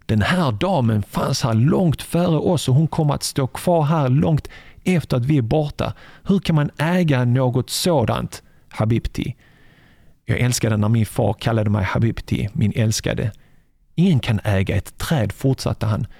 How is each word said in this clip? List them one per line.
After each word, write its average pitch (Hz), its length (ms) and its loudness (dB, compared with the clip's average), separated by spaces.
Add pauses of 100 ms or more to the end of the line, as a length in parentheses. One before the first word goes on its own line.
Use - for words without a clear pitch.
Den 113 160 2
här 175 300 2
damen 113 520 0
fanns 135 400 -4
här 117 100 0
långt 160 480 2
före 170 360 0
oss - 320 0
och 127 60 4
hon 156 120 4
kommer 147 260 0
att - 100 -6
stå 135 240 -2
kvar 170 360 0
här 143 260 2
långt 156 380 2 (360)
efter 151 340 0
att 120 80 -2
vi 151 120 2
är 131 40 4
borta. 139 520 -2 (300)
Hur 190 160 2
kan 165 160 0
man 147 220 2
äga 156 480 2
något 123 440 2
sådant, 123 760 -2 (260)
Habibti? - 680 -2 (880)
Jag - 140 -2
älskade 117 380 0
när 104 120 2
min 113 160 2
far 107 280 -2
kallade 110 360 -2
mig 101 140 0
Habibti, 113 720 -2
min - 220 0
älskade. - 560 -2 (640)
Ingen 165 240 2
kan 107 240 -2
äga 98 320 0
ett - 220 -6
träd, 117 340 -2
fortsatte - 540 -2
han. 110 220 -2 (120)